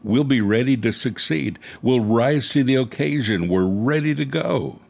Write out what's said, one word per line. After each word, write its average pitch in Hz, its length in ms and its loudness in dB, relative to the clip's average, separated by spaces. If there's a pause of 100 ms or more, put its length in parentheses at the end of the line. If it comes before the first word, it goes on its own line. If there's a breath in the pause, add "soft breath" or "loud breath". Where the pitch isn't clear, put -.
we'll 117 220 2
be 135 160 2
ready 117 380 2
to 110 160 0
succeed. - 640 -4 (220 loud breath)
We'll 123 180 4
rise 117 500 2
to 143 140 2
the 131 120 2
occasion. 123 760 -2
We're 92 180 2
ready 143 480 0
to 143 80 -4
go. 135 560 -4 (100)